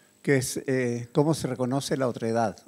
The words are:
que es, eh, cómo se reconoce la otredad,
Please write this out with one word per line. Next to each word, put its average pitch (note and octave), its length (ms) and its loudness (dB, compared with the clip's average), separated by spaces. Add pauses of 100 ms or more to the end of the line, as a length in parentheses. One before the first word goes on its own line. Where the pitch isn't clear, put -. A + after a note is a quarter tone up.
(220)
que C#3+ 160 4
es, - 200 -2 (100)
eh, A#2+ 440 -2
cómo D3+ 220 4
se - 140 -4
reconoce B2+ 500 -2
la C3 100 0
otredad, A2+ 480 0 (120)